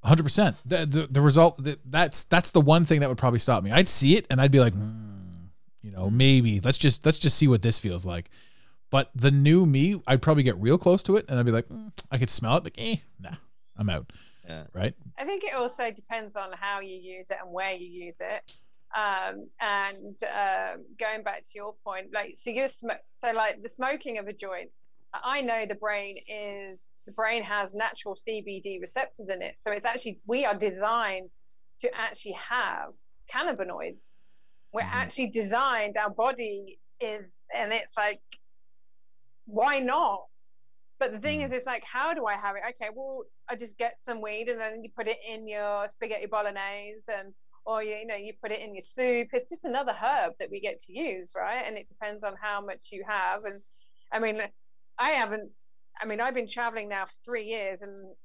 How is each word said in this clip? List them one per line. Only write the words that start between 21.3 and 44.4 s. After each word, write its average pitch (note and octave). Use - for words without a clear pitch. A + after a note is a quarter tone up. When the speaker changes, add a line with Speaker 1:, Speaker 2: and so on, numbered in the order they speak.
Speaker 3:
to -
your G#3
point, F#3+
like, G#3
so -
you're B3+
sm-, A#3
so, A#3+
like, A3
the A3
smoking C4
of G3+
a G#3
joint, F#3
I C#4
know A3+
the G3+
brain G3+
is, G3+
the G#3
brain A3
has G3
natural G#3+
C A3
B G3
D F#3+
receptors G3
in F#3
it. -
So -
it's G#3
actually, A#3
we B3
are G#3
designed G3
to B3
actually G#3+
have G3+
cannabinoids. F#3+
We're A3
Speaker 2:
Mm-hmm. G3
Speaker 3:
actually B3+
designed, A3
our G#3
body G#3+
is, G#3+
and A3
it's A3
like, G#3
why A#3+
not? B3
But A#3+
the G#3+
thing D4+
Speaker 1:
Mm. C#4+
Speaker 3:
is, B3+
it's B3+
like, B3
how D4
do C#4+
I G#3
have G3+
it? G3
Okay, A3+
well, C4+
I A#3
just G#3+
get A#3
some A3+
weed G#3+